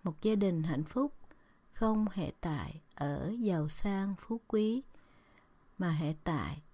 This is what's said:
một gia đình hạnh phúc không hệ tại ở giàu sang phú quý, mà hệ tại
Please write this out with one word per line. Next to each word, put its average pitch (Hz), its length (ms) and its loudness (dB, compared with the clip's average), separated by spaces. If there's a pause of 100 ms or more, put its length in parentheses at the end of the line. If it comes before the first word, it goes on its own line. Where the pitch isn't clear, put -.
một 165 200 -4
gia 214 120 4
đình 185 280 4
hạnh 156 220 0
phúc 277 280 0 (600)
không 220 400 2
hệ 185 280 -2
tại 151 400 -4 (140)
ở 143 440 -2
giàu 175 300 2
sang 196 500 0
phú 226 300 -6
quý, 220 340 2 (960)
mà 175 120 2
hệ 156 240 0 (100)
tại 147 380 -2 (120)